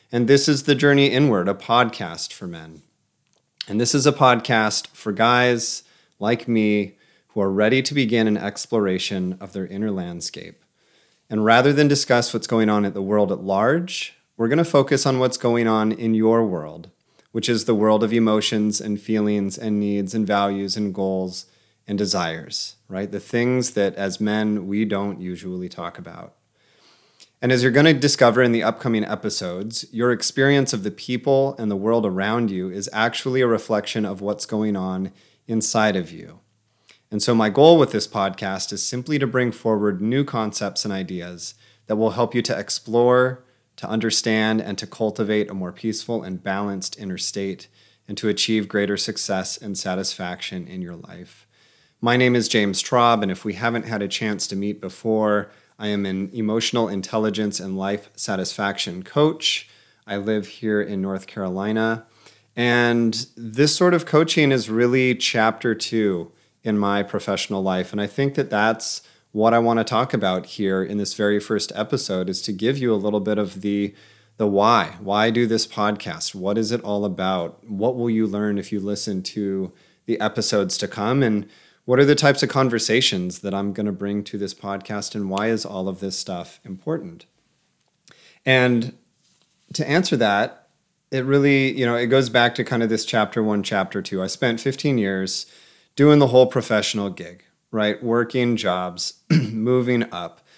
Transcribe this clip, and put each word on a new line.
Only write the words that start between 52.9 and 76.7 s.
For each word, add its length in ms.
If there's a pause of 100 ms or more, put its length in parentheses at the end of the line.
and 100
if 140
we 80
haven't 300
had 180
a 80
chance 380
to 100
meet 240
before, 720 (280)
I 100
am 180
an 260
emotional 560
intelligence 720
and 160
life 400
satisfaction 840
coach. 680 (380)
I 100
live 300
here 340
in 220
North 240
Carolina, 800 (500)
and 720 (100)
this 400
sort 160
of 140
coaching 460
is 180
really 440
chapter 600
two 580 (320)
in 140
my 240
professional 600
life, 300
and 80
I 60
think 300
that 120
that's 540 (300)
what 200
I 60
wanna 260
talk 300
about 320
here 360
in 140
this 160
very 260
first 360
episode, 560
is 100
to 140
give 240
you 160
a 20
little 240
bit 160
of 240
the, 340 (440)
the 80
why. 520
Why 300
do 180
this 200
podcast? 680
What 220
is 160